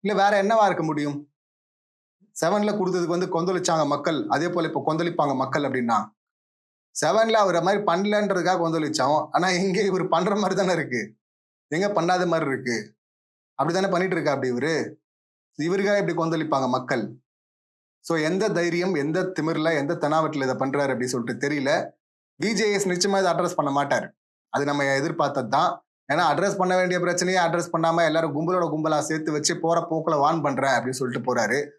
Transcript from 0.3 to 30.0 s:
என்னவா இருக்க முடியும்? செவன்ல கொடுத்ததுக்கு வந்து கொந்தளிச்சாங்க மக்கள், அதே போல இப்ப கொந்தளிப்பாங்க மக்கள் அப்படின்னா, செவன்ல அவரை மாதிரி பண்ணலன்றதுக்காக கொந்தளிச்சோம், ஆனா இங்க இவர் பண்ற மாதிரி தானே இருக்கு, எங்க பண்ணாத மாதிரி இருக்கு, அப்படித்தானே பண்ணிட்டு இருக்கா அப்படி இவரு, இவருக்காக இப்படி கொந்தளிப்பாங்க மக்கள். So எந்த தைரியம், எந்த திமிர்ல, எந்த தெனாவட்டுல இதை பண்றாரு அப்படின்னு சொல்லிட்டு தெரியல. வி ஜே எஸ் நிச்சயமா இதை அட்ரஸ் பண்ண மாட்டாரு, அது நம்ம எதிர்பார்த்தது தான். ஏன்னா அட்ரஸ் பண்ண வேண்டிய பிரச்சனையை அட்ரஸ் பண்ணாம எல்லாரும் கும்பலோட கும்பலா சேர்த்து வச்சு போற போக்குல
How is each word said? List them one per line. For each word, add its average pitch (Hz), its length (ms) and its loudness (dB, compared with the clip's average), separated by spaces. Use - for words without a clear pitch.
என்னவா 214 240 4
இருக்க 165 180 0
முடியும்? 147 340 -2
செவன்ல 208 300 2
கொடுத்ததுக்கு 175 460 0
வந்து 175 180 -2
கொந்தளிச்சாங்க 170 520 2
மக்கள், 143 420 -2
அதே 151 200 0
போல 170 200 -2
இப்ப 151 180 -6
கொந்தளிப்பாங்க 156 480 0
மக்கள் 131 280 -2
அப்படின்னா, 127 360 -2
செவன்ல 220 480 4
அவரை 170 180 2
மாதிரி 202 200 2
பண்ணலன்றதுக்காக 190 800 2
கொந்தளிச்சோம், 156 560 0
ஆனா 180 200 2
இங்க 185 320 2
இவர் 185 260 0
பண்ற 185 280 2
மாதிரி 190 240 0
தானே 185 120 2
இருக்கு, 127 300 -2
எங்க 185 180 0
பண்ணாத 180 380 0
மாதிரி 160 240 0
இருக்கு, 123 260 -4
அப்படித்தானே 180 340 0
பண்ணிட்டு 180 240 0
இருக்கா 151 160 0
அப்படி 131 200 -2
இவரு, 139 220 0
இவருக்காக 196 440 0
இப்படி 170 160 -2
கொந்தளிப்பாங்க 156 500 0
மக்கள். 123 360 -2
So 165 140 -2
எந்த 180 300 0
தைரியம், 175 460 0
எந்த 156 280 -2
திமிர்ல, 160 540 -2
எந்த 143 180 -2
தெனாவட்டுல 151 520 0
இதை 127 80 0
பண்றாரு 135 380 -2
அப்படின்னு 123 220 -4
சொல்லிட்டு 120 340 -4
தெரியல. 151 220 -2
வி 202 120 -2
ஜே 208 200 0
எஸ் 196 160 0
நிச்சயமா 190 300 0
இதை 185 140 2
அட்ரஸ் 170 260 -2
பண்ண 143 180 0
மாட்டாரு, 135 300 0
அது 135 120 -2
நம்ம 143 200 0
எதிர்பார்த்தது 143 540 -2
தான். 143 240 2
ஏன்னா 170 180 2
அட்ரஸ் 196 260 0
பண்ண 185 200 2
வேண்டிய 180 240 2
பிரச்சனையை 180 440 2
அட்ரஸ் 170 280 0
பண்ணாம 165 320 2
எல்லாரும் 156 320 0
கும்பலோட 170 340 0
கும்பலா 156 280 0
சேர்த்து 156 340 -4
வச்சு 151 280 -2
போற 165 200 2
போக்குல 165 380 -2